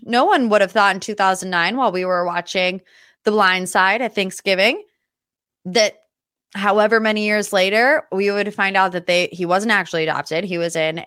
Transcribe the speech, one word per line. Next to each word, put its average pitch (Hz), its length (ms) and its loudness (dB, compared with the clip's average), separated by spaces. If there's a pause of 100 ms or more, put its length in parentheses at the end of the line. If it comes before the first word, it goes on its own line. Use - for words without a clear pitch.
No 240 220 2
one 311 220 2
would 208 120 4
have 190 100 0
thought 202 240 2
in 190 60 -10
two 208 160 -8
thousand 190 340 0
nine 180 260 0
while 254 140 2
we 180 140 -4
were 180 200 0
watching 180 560 -4 (440)
The 208 80 0
Blind 185 360 2
Side 202 340 2
at 220 120 -6
Thanksgiving 196 680 0 (800)
that 202 400 -2 (500)
however 208 460 2
many 214 240 -2
years 208 280 -2
later, 214 600 2
we 202 180 0
would 202 240 -4
find 196 220 -2
out 190 160 2
that 180 140 -6
they, 180 260 0
he 175 120 -8
wasn't 196 280 0
actually 175 320 0
adopted. 156 400 -4
He 180 140 -6
was 170 180 -4
in 160 300 -2